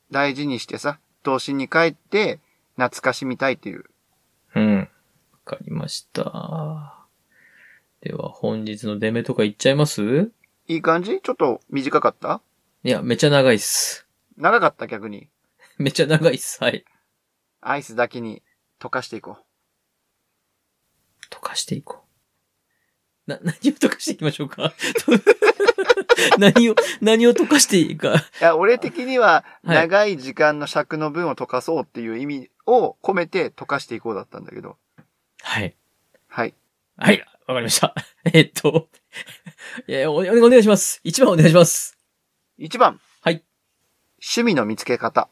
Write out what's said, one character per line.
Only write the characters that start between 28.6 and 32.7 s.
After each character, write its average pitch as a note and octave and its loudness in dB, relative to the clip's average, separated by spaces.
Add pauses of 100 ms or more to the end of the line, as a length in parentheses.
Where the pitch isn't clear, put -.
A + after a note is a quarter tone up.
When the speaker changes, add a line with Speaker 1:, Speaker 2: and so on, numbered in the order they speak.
Speaker 1:
的 - -10
に B3+ -2
は、 G3+ 4 (220)
Speaker 2:
は E3+ 0
い。 - 4
Speaker 1:
長 F3 2
い G3 -4
時 B2+ -12
間 D3+ 2
の D3 -8
尺 D#3 -4
の D#3 -4
分 E3+ -4
を C3 -4
溶 B2 -8
か B2+ -4
そ D#3+ -4
う - -4
っ - -8
て - -16
い A2+ -8
う A2+ -8
意 C3+ -8
味 C#3+ -10 (160)
を A3 2